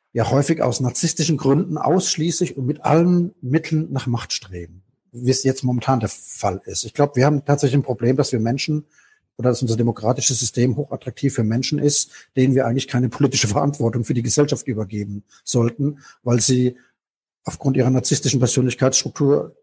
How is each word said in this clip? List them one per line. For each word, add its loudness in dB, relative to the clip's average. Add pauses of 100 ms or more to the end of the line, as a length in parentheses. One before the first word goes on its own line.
(120)
ja 0
häufig 2
aus 0
narzisstischen 0
Gründen 2
ausschließlich 0
und -4
mit -4
allen 2
Mitteln -2
nach -4
Macht -4
streben, -12 (300)
wie -4
es 0
jetzt 0
momentan 0
der -2
Fall -6
ist. -6
Ich -14
glaube, 0
wir 6
haben 2
tatsächlich 2
ein 2
Problem, 0
dass 0
wir 0
Menschen -2 (520)
oder 0
dass 0
unser 0
demokratisches 0
System 0
hochattraktiv -4
für 0
Menschen -2
ist, 0 (280)
denen 4
wir 2
eigentlich -2
keine 0
politische 0
Verantwortung 0
für -2
die -2
Gesellschaft 0
übergeben -6 (200)
sollten, -2 (240)
weil 2
sie 0 (680)
aufgrund -2
ihrer 4
narzisstischen 0
Persönlichkeitsstruktur 0